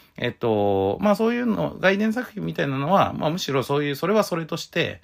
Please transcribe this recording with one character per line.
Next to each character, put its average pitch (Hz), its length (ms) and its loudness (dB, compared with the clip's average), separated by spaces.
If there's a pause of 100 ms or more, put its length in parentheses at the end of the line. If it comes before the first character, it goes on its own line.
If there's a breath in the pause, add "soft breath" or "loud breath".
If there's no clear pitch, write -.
(180 soft breath)
え 120 100 -2
っ - 40 -2
と、 101 680 2
ま 208 120 4
あ、 196 40 4
そ 220 120 2
う 240 60 0
い 240 60 -2
う 247 60 -2
の、 175 340 -2
外 190 160 4
伝 220 160 0
作 240 200 -6
品 180 120 -8
み 165 80 -4
た 160 120 -2
い 143 40 -2
な 135 80 -4
の 143 160 0
は、 160 220 4
ま 160 140 -2
あ、 - 20 2
む 165 80 -2
し - 120 -4
ろ 131 120 0
そ 143 160 0
う 147 60 0
い 143 60 -2
う、 139 60 -4
そ 165 100 -4
れ 196 60 0
は 214 100 4
そ 180 140 -4
れ 165 80 -4
と 160 140 -6
し - 80 -10
て - 380 -4